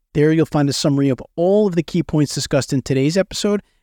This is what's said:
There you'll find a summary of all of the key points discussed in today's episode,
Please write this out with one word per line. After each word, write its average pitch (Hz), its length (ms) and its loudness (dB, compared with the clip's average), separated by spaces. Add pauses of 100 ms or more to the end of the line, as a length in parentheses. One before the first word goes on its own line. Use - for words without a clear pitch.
(120)
There 156 200 2
you'll 160 120 2
find 143 240 0
a 135 60 -2
summary 139 340 0
of 127 140 -2 (120)
all 196 320 2
of 175 100 -4
the 170 60 0
key 165 200 -2
points 151 320 -2
discussed 139 400 -2
in 131 80 -2
today's 139 340 0
episode, 202 460 -2 (200)